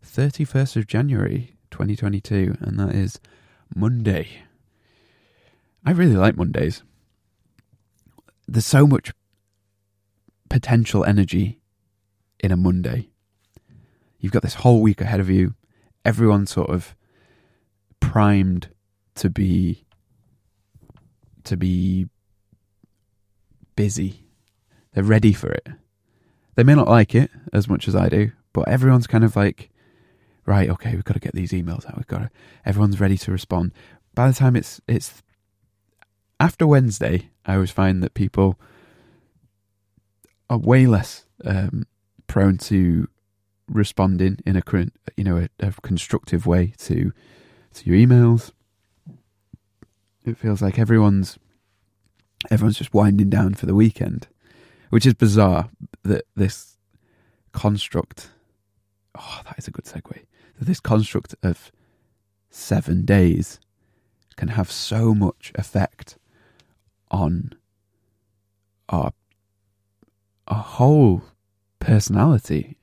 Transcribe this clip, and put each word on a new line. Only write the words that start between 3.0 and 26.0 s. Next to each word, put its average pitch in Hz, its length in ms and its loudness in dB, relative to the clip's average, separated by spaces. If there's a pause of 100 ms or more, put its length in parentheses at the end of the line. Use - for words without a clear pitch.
Monday. 104 680 -4 (1400)
I 135 60 -2
really 170 240 4
like 98 220 2
Mondays. 80 480 -4 (1600)
There's 113 180 -2
so 143 220 6
much - 260 0 (1400)
potential 117 560 0
energy 101 540 0 (800)
in 95 140 0
a 90 40 0
Monday. 90 520 -2 (1120)
You've 98 100 -6
got - 120 -2
this - 120 -6
whole 120 280 4
week 107 180 2
ahead 98 180 -4
of 92 100 -2
you. 92 260 0 (500)
Everyone's 107 480 2
sort - 180 -4
of 87 240 -6 (1040)
primed 98 680 0 (480)
to 95 140 -2
be, 90 540 -2 (1600)
to - 140 -6
be 92 500 -2 (1700)
busy. 98 480 -4 (680)
They're 95 120 -2
ready 110 300 4
for - 160 -8
it. - 180 -8 (880)